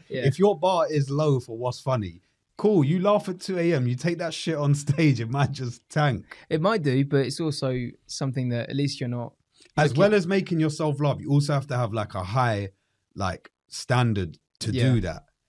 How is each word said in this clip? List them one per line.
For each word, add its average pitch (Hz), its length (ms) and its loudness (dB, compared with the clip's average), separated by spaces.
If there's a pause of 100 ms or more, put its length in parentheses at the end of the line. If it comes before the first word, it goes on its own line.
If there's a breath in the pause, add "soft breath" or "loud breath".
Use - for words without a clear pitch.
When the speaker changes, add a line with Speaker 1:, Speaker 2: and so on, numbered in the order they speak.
Speaker 1:
Yeah. 131 160 -4
Speaker 2:
if 139 140 2
your 196 180 4
bar 170 340 2
is 143 180 0
low 143 300 2
for 117 180 -10
what's 123 220 -6
funny, 101 420 -4 (360)
cool, 202 260 4
you 165 160 2
laugh 202 300 2
at 185 100 -8
two 185 200 -4
A 170 140 2
M, 135 140 2
you 123 80 0
take 165 220 -2
that 165 160 -6
shit - 240 -4
on 143 180 2
<laughs> - 100 -4
stage, 143 340 4
it 113 100 -4
might 135 220 0
just 127 380 -10
tank. 147 460 -2 (140)
Speaker 1:
It 156 120 0
might 202 200 2
do, 139 240 2
but 139 200 2
it's 123 140 -6
also 131 500 -4 (180)
something 131 420 -4
that 120 200 -4
at 131 60 -6
least 139 240 -2
you're 123 100 -4
not 120 240 -8 (420 soft breath)
Speaker 2:
As 151 140 4
Speaker 1:
looking 123 100 0
Speaker 2:
well 202 160 6
as 185 100 2
making 185 340 0
yourself 151 400 0
laugh, 143 200 0
you - 100 -8
also 143 240 4
have 135 140 -2
to 131 100 -4
have, 117 160 -2
like, 107 220 -4
a 92 80 -4
high, 104 460 0 (440)
like, 92 380 -6 (180)
standard 110 680 -2 (200)
to 117 120 -4
Speaker 1:
Yeah. 127 220 2
Speaker 2:
do 113 80 4
that, 85 240 -6 (240)